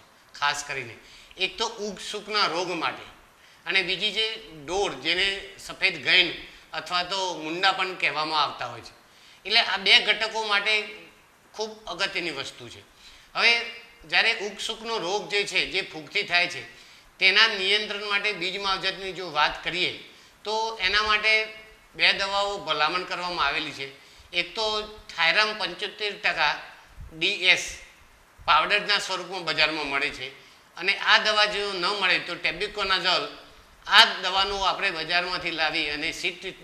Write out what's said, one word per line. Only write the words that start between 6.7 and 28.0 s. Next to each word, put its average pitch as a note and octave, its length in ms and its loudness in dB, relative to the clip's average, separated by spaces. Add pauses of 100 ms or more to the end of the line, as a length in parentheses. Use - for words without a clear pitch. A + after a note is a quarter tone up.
અથવા F3 320 -2
તો F#3 300 -2
મુંડા E3 380 0
પણ F#3 220 -2
કહેવામાં D#3 480 0
આવતા C3+ 240 -2
હોય A#2 140 -12
છે. - 120 -18 (520)
એટલે G#3+ 160 4
આ F#3+ 160 0
બે G3+ 220 6
ઘટકો G#3+ 480 0
માટે G#3 280 2 (800)
ખૂબ A3 160 -6 (160)
અગત્યની F3 440 -2
વસ્તુ C3 380 -8
છે. G#2 140 -18 (520)
હવે G#3+ 180 6 (560)
જ્યારે G#3 320 2
ઉગ G3+ 180 -6
સૂકનો A3+ 400 -6
રોગ F3+ 320 -2
જે G3+ 140 2
છે, E3+ 260 0
જે F#3+ 120 -2
ફૂગથી D#3+ 400 -6
થાય F3 260 2
છે, B2+ 140 -10 (560)
તેના G3 280 8
નિયંત્રણ G#3 580 0
માટે G#3 280 -2
બીજ F3+ 260 -6
માવજતની F#3+ 540 -2
જો F3 180 -10
વાત D3+ 340 0
કરીએ D#3+ 400 -2 (400)
તો A3 360 -2
એના G3 220 2
માટે G#3+ 520 2 (400)
બે E3+ 180 4
દવાઓ G3 460 -2
ભલામણ D#3 460 0
કરવામાં F3 420 -2
આવેલી D3+ 260 -2
છે. C3+ 200 -10 (400)
એક F3 220 -2
તો A3 100 -2 (520)
થાયરામ G#3 420 4
પંચોતેર G3+ 640 -6
ટકા D#3+ 420 2 (500)
ડી F3 340 -2
એસ - 320 4 (640)